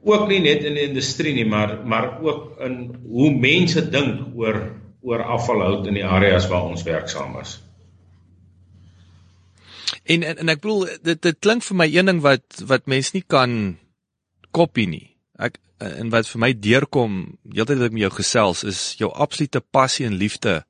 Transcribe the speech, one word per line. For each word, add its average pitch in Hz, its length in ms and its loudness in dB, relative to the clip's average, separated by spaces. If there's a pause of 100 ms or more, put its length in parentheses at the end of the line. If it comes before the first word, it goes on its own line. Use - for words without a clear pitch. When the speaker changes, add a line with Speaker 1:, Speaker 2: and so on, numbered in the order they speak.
Speaker 1:
ook 208 240 4
nie 196 140 4
net 147 240 2
in 147 100 -4
die 143 80 -2
industrie 139 480 -2
nie, 117 160 0
maar, 104 380 0
maar 113 340 -2
ook 151 440 -6
in 127 120 -8 (320)
hoe 131 240 4
mense 156 560 2
dink 127 480 -2
oor, 110 220 -2 (460)
oor 117 180 -4 (140)
afvalhout 101 520 0
in 98 80 0
die 95 80 -4
areas 92 460 4
waar 85 180 -2
ons 85 160 -8
werksaam 69 560 -6
is. - 160 -16 (2500)
Speaker 2:
En, 170 160 2
en, 160 220 -4
en 160 100 2
ek 147 80 -4
bedoel, 208 240 0 (160)
dit, 165 240 -2
dit 165 160 0
klink 226 240 2
vir 190 160 -2
my 160 80 4
een 185 220 4
ding 170 140 2
wat, 135 200 4 (240)
wat 135 200 2
mens 135 260 0
nie 190 100 -2
kan 120 500 2 (800)
kopie 160 360 2
nie. - 180 -10 (340)
Ek, 120 160 -6 (240)
en 107 320 -8
wat 113 160 2
vir 113 160 -2
my 131 80 4
deurkom, 113 640 0 (240)
die - 160 -12
hele 113 140 0
tyd 135 100 0
wat 120 80 2
ek 113 80 -6
met 104 80 2
jou 95 140 0
gesels, 101 500 2
is 92 160 -6 (160)
jou 107 80 0
absolute - 540 -4 (100)
passie 131 320 2
en 104 160 -2
liefde 104 380 0 (100)